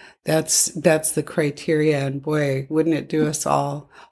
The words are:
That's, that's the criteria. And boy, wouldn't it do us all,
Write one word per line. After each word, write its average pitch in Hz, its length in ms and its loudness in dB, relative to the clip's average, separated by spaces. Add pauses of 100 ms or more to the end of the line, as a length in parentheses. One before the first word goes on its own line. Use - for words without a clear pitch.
(240)
That's, 156 440 0
that's - 440 2
the 156 100 -2
criteria. 151 840 0
And 139 140 -6
boy, 143 480 -2
wouldn't 160 260 2
it - 140 -6
do 156 180 2
us 151 180 -4
all, 143 440 -2 (220)